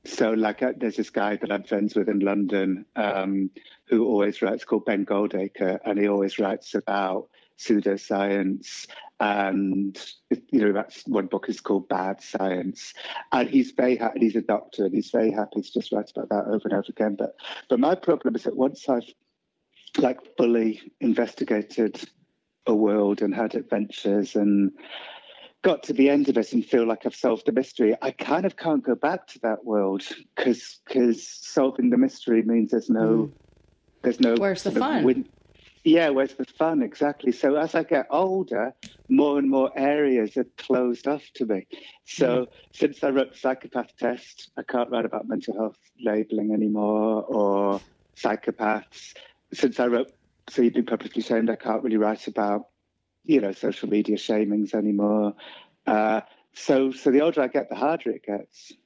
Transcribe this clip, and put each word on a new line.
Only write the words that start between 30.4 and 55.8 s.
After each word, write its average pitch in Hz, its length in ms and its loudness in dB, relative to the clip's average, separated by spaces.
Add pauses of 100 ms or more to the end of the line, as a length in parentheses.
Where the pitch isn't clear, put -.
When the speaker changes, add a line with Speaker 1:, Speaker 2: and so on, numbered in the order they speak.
Speaker 1:
'cause 120 380 2
solving 131 640 0
the 120 80 4
mystery 120 460 2
means 113 280 2
there's 113 180 -2
no, 113 180 2 (160)
Speaker 2:
Mm. 147 80 -6 (720)
Speaker 1:
there's 120 160 0
no 117 160 4
Speaker 2:
Where's 113 280 0
the 202 80 0
Speaker 1:
sort 113 120 0
of 269 40 2
Speaker 2:
fun? 277 160 0
Speaker 1:
win-, - 240 2 (560)
yeah, 160 260 6
where's 135 260 0
the 131 100 -6
fun? 160 380 0
Exactly. 139 480 -2
So 139 240 2
as 160 180 0
I 160 100 0
get 139 280 0
older, 160 640 -2 (340)
more 143 320 4
and 135 100 2
more 135 260 2
areas 139 640 2
are 123 80 0 (120)
closed 127 500 -2
off 143 160 -2 (120)
to 127 120 -4
me. 98 180 -2 (400)
So 123 400 0
Speaker 2:
Mm. - 20 -20 (260)
Speaker 1:
since 143 300 -2
I 143 60 2
wrote 131 260 0
Psychopath 127 600 -6
Test, - 600 -6
I 127 60 -10
can't 120 280 -2
write 113 140 -2
about 110 220 -6
mental 110 300 -6
health 110 220 -6 (200)
labeling 107 540 -2
anymore 107 760 0
or 98 540 0 (340)
psychopaths. - 960 -4 (400)
Since 131 260 -2
I 123 80 2
wrote 120 240 0 (400)
So 127 120 2
You've 117 100 4
Been 123 140 0
Publicly 110 340 -4
Shamed, 113 300 0
I 107 40 -2
can't 110 280 -4
really 110 140 0
write 107 280 0
about, 104 440 -2 (540)
you 143 160 4
know, 98 120 0
social 104 360 -6
media 104 300 0
shamings 107 560 -2
anymore. 104 600 0 (500)